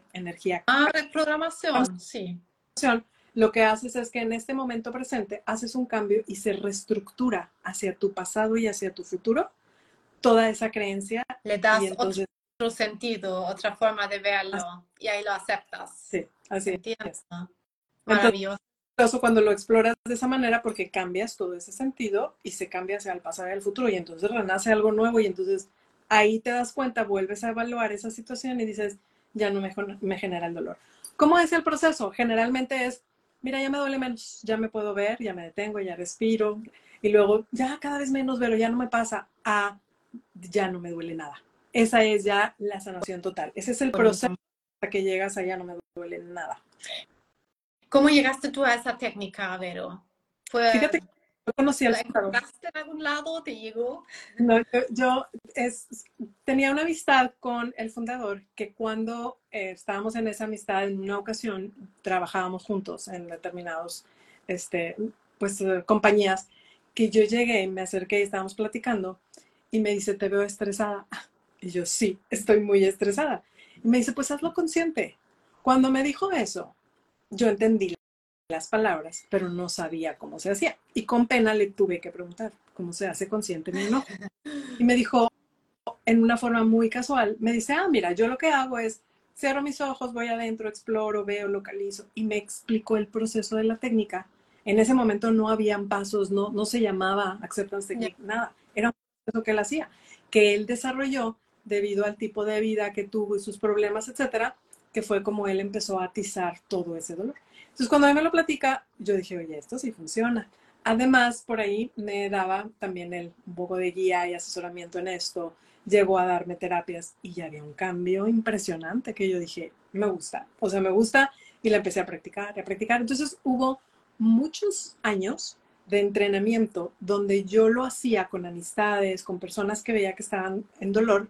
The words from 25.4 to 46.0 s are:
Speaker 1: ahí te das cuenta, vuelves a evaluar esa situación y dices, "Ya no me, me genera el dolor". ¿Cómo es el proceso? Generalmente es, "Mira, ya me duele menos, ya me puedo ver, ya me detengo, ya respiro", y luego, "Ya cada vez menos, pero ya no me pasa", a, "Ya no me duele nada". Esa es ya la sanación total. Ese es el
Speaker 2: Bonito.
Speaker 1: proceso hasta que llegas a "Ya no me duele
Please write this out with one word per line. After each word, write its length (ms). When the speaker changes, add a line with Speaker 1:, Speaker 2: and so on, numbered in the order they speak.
Speaker 1:
ahí 300
te 120
das 220
cuenta, 300
vuelves 400
a 80
evaluar 400
esa 200
situación 500
y 60
dices, 320
"Ya 180
no 100
me, 140
me 180
genera 280
el 80
dolor". 240
¿Cómo 240
es 120
el 120
proceso? 480
Generalmente 760
es, 160
"Mira, 180
ya 80
me 100
duele 200
menos, 460
ya 120
me 120
puedo 260
ver, 260
ya 140
me 80
detengo, 380
ya 160
respiro", 640
y 60
luego, 420
"Ya 300
cada 180
vez 140
menos, 260
pero 180
ya 120
no 80
me 120
pasa", 380
a, 340
"Ya 360
no 100
me 120
duele 240
nada". 260
Esa 320
es 180
ya 360
la 220
sanación 420
total. 340
Ese 160
es 100
el 80
Speaker 2:
Bonito. 200
Speaker 1:
proceso 260
hasta 140
que 120
llegas 340
a 60
"Ya 140
no 80
me 100
duele 240